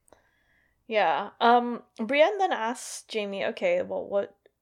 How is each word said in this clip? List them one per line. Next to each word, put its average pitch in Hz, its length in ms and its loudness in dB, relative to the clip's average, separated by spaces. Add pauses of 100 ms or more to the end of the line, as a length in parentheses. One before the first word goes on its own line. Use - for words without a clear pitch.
(880)
Yeah. 196 440 2 (100)
Um, 240 420 4 (140)
Brienne 285 400 2
then 370 160 0
asks 220 580 -6
Jaime, 202 340 -6
"Okay, 180 360 0
well, 190 240 -6
what 202 300 -4 (260)